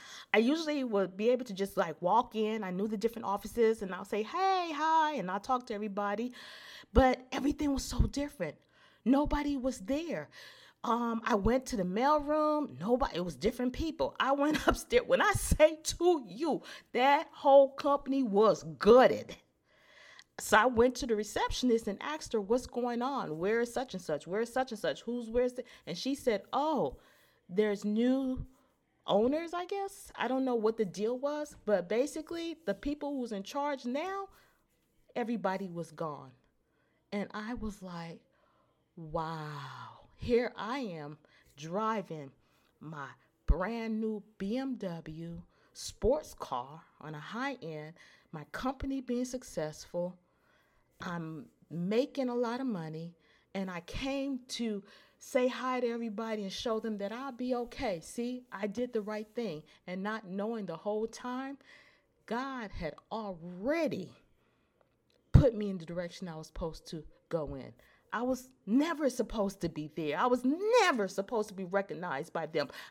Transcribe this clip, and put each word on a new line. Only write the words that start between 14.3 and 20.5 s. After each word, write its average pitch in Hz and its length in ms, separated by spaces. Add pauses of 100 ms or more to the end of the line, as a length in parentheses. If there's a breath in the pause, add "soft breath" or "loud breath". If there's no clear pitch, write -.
went 285 260
<laughs> - 100
upstairs. - 380
When - 160
I 403 120
say 311 500
to 339 440
you, 233 360 (300 loud breath)
that 285 380
whole 277 380
company 277 540
was 202 400 (160)
gutted. 202 580 (1000 loud breath)
So - 180